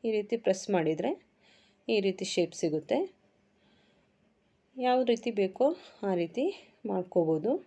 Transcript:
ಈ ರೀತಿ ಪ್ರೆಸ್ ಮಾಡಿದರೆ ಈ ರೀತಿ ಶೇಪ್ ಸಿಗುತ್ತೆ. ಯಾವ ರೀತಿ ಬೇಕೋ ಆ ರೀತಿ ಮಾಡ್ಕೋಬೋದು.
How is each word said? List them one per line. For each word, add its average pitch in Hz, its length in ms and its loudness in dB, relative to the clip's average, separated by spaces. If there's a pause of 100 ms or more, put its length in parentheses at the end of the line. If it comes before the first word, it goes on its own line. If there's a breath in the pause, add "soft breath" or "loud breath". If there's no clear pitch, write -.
ಈ 226 80 -2
ರೀತಿ 214 260 -2
ಪ್ರೆಸ್ 196 320 -2
ಮಾಡಿದರೆ 180 420 0 (760 soft breath)
ಈ 220 100 2
ರೀತಿ 196 260 -2
ಶೇಪ್ 170 360 -2
ಸಿಗುತ್ತೆ. 156 380 -2 (1800 soft breath)
ಯಾವ 254 360 2
ರೀತಿ 233 200 0
ಬೇಕೋ 202 360 2 (420 loud breath)
ಆ 190 40 2
ರೀತಿ 175 320 -2 (400 loud breath)
ಮಾಡ್ಕೋಬೋದು. 180 680 0 (160)